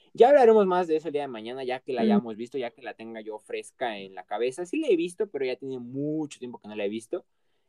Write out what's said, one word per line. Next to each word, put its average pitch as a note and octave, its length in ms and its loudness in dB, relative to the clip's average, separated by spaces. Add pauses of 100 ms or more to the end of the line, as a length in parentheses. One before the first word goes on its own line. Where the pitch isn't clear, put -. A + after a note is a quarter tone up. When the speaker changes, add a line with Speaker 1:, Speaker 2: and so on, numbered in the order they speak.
(160)
Speaker 1:
Ya A#3+ 140 10
hablaremos A3+ 360 8
más F3+ 220 2
de D#3+ 80 2
eso D#3 140 -4
el - 20 -4
día C#3+ 100 -2
de C#3+ 60 -6
mañana, A#2+ 360 -10
ya B2+ 180 -6
que C#3 120 -8
la A#2+ 80 -2
Speaker 2:
Mm. A2 40 2
Speaker 1:
hayamos G#2+ 300 2
visto, A#2 220 -10
ya A#2+ 140 -6
que - 100 -20
la G#2+ 140 -14
tenga A2+ 260 -14
yo G#2+ 160 -12
fresca A2 640 -10
en F#2+ 160 -16
la F#2 100 -16
cabeza. B2+ 400 -4
Sí D4 140 -4
la D#4 80 -4
he G#3+ 80 4
visto, F3 340 -4
pero C3+ 160 -6
ya B2+ 100 -4
tiene C3 220 -10
mucho C#3+ 640 -8
tiempo B2 180 -12
que - 100 -20
no G#2+ 80 -14
la G#2 80 -4
he G2+ 60 -4
visto. A2+ 340 -8 (460)